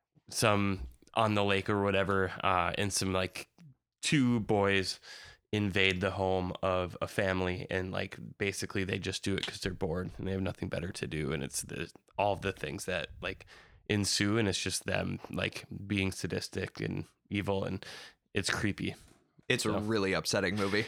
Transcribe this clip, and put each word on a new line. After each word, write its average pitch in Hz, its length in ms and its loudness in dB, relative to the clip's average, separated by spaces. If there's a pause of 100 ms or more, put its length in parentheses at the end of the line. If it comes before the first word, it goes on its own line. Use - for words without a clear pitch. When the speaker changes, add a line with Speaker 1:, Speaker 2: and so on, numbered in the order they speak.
(300)
Speaker 1:
some 101 500 4 (340)
on 110 200 4
the 104 100 4
lake 98 240 2
or 104 140 2
whatever, 95 500 2 (100)
uh, 87 360 4
and 101 140 0
some, 95 200 0
like, 92 360 -2 (540)
two 123 380 4
boys 98 580 2 (540)
invade 95 480 4
the 95 120 0
home 92 400 0 (100)
of 92 400 0
a 85 60 -4
family, 92 600 0
and, 92 220 -2
like, 95 240 -4 (220)
basically 98 460 -2
they 101 140 -2
just 92 240 -4
do 98 120 0
it - 120 -2
'cause - 140 -8
they're 95 140 -4
bored 90 420 -2
and - 100 -6
they 95 60 -2
have 95 80 0
nothing 92 280 -4
better 87 240 -4
to - 140 -6
do, 76 260 -2
and 73 100 -2
it's - 200 -4
the, - 280 -8 (280)
all 98 180 2
the 95 160 -4
things - 340 -8
that, 87 220 -2 (120)
like, 92 240 -8 (440)
ensue, 104 500 2
and 110 100 4
it's 92 100 0
just - 280 -4
them, 95 340 -2 (100)
like, - 360 -4 (200)
being 98 240 2
sadistic 95 720 -4
and 95 240 -2 (240)
evil, 98 360 -2
and 92 200 -6 (480)
it's 98 160 0
creepy. 95 460 0 (520)
Speaker 2:
It's 127 200 2
a 107 60 2
Speaker 1:
So. 101 80 2
Speaker 2:
really 104 340 2
upsetting 95 420 2
movie. 104 320 2